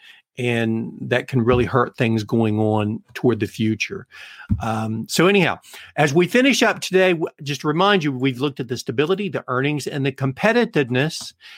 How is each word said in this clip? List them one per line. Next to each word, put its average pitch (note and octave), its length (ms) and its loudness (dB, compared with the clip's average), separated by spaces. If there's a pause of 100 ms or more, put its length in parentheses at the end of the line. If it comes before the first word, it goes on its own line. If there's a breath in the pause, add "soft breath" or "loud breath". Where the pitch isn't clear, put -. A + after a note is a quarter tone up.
(360 loud breath)
and A#2 640 -2
that B2+ 280 -2
can B2 160 0
really B2 200 4
hurt A#2+ 320 0
things A2+ 280 0
going A2 340 0
on G#2+ 420 0 (140)
toward A#2 240 0
the G2+ 80 0
future. - 640 -4 (520 loud breath)
Um, A2 480 -4
so E3 200 2
anyhow, F3 320 2 (340 loud breath)
as C#3+ 180 2
we F3 140 4
finish B3+ 340 2
up G#3 200 2
today, F#3 320 2
w-, E3 160 -2 (160)
just C#3 160 -6
to D3+ 80 -2
remind F3+ 340 4
you, D3+ 80 0
we've B2+ 300 -2
looked C#3 180 -4
at B2+ 80 -8
the A#2+ 100 -6
stability, D#3 520 -2
the C3+ 180 -6
earnings, C3+ 400 -2
and C#3 180 -4
the C#3 60 0
competitiveness, D3 1200 0 (240 loud breath)